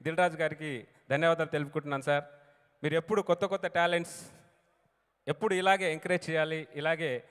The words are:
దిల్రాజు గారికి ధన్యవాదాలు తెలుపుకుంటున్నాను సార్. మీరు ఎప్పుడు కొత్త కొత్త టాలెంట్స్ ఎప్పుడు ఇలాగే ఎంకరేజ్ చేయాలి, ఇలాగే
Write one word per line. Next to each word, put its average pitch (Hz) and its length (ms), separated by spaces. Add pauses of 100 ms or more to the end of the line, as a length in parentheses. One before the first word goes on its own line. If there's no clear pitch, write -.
దిల్రాజు 175 340
గారికి 151 500 (240)
ధన్యవాదాలు 165 380
తెలుపుకుంటున్నాను 147 540
సార్. 143 220 (580)
మీరు 151 120
ఎప్పుడు 190 280
కొత్త 185 240
కొత్త 190 200
టాలెంట్స్ 170 640 (960)
ఎప్పుడు 196 260
ఇలాగే 185 380
ఎంకరేజ్ 175 380
చేయాలి, 156 440
ఇలాగే 151 560